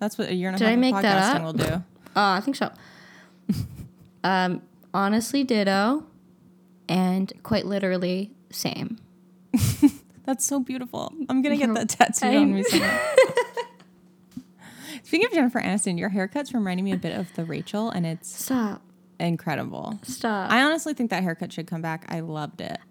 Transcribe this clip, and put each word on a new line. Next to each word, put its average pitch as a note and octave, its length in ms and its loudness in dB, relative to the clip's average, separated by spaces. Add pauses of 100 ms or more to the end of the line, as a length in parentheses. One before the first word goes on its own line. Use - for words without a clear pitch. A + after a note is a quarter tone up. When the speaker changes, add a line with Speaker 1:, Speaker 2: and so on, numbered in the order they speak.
Speaker 1:
that's G#3 180 -4
what A3 100 -2
a F#3 60 -2
year F3+ 140 -2
and F#3 80 -4
a - 20 -2
Speaker 2:
Did A3 80 2
I A3 40 4
Speaker 1:
half A#3 60 4
of A#3+ 40 4
Speaker 2:
make B3+ 220 4
that G3 340 4
Speaker 1:
podcasting - 0 -
Speaker 2:
up? E3 80 -2
Speaker 1:
will D#3+ 80 -6
do. D#3 220 0
Speaker 2:
Uh, F3+ 80 -2 (540)
I G3 40 0
think C4+ 160 -4
so. - 140 -4 (760)
Speaker 1:
<laughs> - 60 0 (680)
Speaker 2:
Um, F3+ 380 0 (300)
honestly, A3 520 0
ditto. G#3 600 2 (840)
And F#3 440 0 (120)
quite - 220 0
literally, F#3 680 -2 (180)
same. - 480 -6 (640)
Speaker 1:
<laughs> - 640 2
That's C4+ 180 -2
so C#4 160 0
beautiful. B3+ 520 -8 (160)
I'm C4 120 2
gonna C#4+ 160 2
get C#4+ 100 2
Speaker 2:
You're A3+ 100 2
Speaker 1:
that A3 120 0
tattooed - 460 4
Speaker 2:
I - 20 6
Speaker 1:
on C#4+ 160 8
me - 120 2
somewhere. D#5 360 2 (100)
Speaker 2:
<laughs> - 1900 -2
Speaker 1:
Speaking F4 220 2
of B4+ 60 -2
Jennifer B3+ 280 2
Aniston, F#3 380 -2
your F3+ 120 -2
haircut's G3 420 -2
reminding F#3+ 320 0
me G3 80 0
a F#3 40 0
bit E3+ 200 -4
of F#3 180 -8
the E3+ 100 -4
Rachel, E3 460 -4
and F3 140 -2
it's - 400 -8
Speaker 2:
Stop. A3+ 380 -2 (360)
Speaker 1:
incredible. E3 840 -4
Speaker 2:
Stop. A3 480 -4
Speaker 1:
I A#3 120 4
honestly D4+ 320 0
think A#3 160 -2
that F#3 120 0
haircut F3 300 -4
should D#3+ 140 -8
come E3 140 -6
back. D#3+ 280 -6
I E3 120 -6
loved D3+ 400 -8
it. D#2 180 -8 (120)